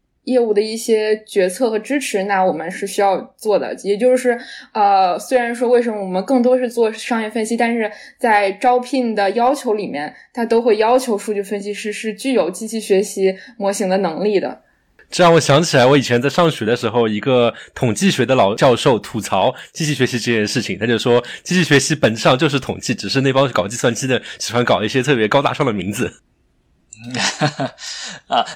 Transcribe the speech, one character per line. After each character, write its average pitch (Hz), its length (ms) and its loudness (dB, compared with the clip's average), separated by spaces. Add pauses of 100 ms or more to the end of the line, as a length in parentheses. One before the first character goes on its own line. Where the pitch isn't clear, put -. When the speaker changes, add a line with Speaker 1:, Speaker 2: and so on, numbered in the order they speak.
(260)
Speaker 1:
业 247 140 0
务 220 140 0
的 202 80 4
一 220 160 -6
些 214 480 0
决 190 240 0
策 226 200 -2
和 220 100 -2
支 277 200 -4
持， 202 260 -4
那 190 180 0
我 185 100 2
们 165 160 -8
是 190 160 -8
需 196 160 -4
要 190 160 2 (180)
做 208 220 0
的。 135 160 -4 (100)
也 202 140 -2
就 247 180 4
是， 247 240 0 (340)
呃， 196 440 2
虽 254 200 -2
然 240 180 -2
说 240 120 -2
为 240 140 4
什 233 100 -4
么 208 100 -6
我 196 60 -6
们 185 160 -4
更 254 180 2
多 254 160 4
是 247 120 -2
做 226 220 0
商 220 300 -4
业 214 80 -6
分 220 160 -4
析， 233 120 -2
但 233 160 0
是 226 180 -2 (260)
在 208 340 2
招 247 280 2
聘 247 360 -2
的 196 160 2
要 240 240 2
求 247 180 -4
里 208 140 -4
面， 147 260 -8 (200)
它 233 120 -4
都 226 160 2
会 226 160 4
要 233 220 4
求 240 180 -2
数 214 160 -6
据 202 80 -2
分 202 200 -8
析 202 120 -8
师 208 180 -8
是 214 220 -8
具 262 200 -4
有 185 180 0
机 220 160 -12
器 220 120 -6
学 202 220 2
习 190 360 -2 (200)
模 196 160 -2
型 202 160 -2
的 190 80 2
能 185 260 -2
力 208 160 2
的。 - 220 -6 (480)
Speaker 2:
这 - 140 0
让 170 100 8
我 160 60 6
想 147 240 4
起 156 120 -2
来， 123 120 6
我 143 100 6
以 131 60 4
前 120 180 2
在 139 80 -2
上 170 220 2
学 - 120 -8
的 113 120 0
时 120 120 -4
候， 117 200 2
一 107 120 -2
个 120 320 2 (220)
统 113 220 -2
计 98 160 2
学 123 120 0
的 127 120 2
老 104 180 4
教 127 220 4
授 113 240 2
吐 - 200 -8
槽 101 360 0 (180)
机 165 100 -6
器 147 120 -2
学 127 100 2
习 123 140 -2
这 120 120 -2
件 107 140 2
事 117 160 -2
情， - 160 -8
他 110 80 -4
就 117 140 0
说 120 240 2 (180)
机 - 140 -4
器 180 80 2
学 139 160 4
习 151 160 0
本 117 180 2
质 113 80 -8
上 139 160 4
就 156 100 2
是 135 120 -2
统 92 200 -6
计， 120 140 -6
只 98 160 -8
是 135 120 0
那 135 120 2
帮 135 180 2
搞 92 160 0
计 113 80 -10
算 120 160 0
机 135 140 -6
的 127 160 0 (160)
喜 - 160 -8
欢 120 100 2
搞 104 200 2
一 110 40 -2
些 151 140 0
特 143 140 2
别 110 120 2
高 139 140 2
大 139 100 0
上 147 140 -2
的 117 80 0
名 95 180 -4
字。 - 300 -6 (800)
Speaker 3:
<laughs> - 1300 -6
啊， 123 180 0 (100)